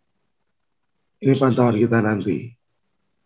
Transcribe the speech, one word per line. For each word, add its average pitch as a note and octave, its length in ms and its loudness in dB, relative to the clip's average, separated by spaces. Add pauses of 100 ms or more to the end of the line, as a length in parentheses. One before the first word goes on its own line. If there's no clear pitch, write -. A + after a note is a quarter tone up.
(1200)
ini C3+ 160 2
pantauan B2 400 2
kita A#2 240 2
nanti. G#2 560 -4 (680)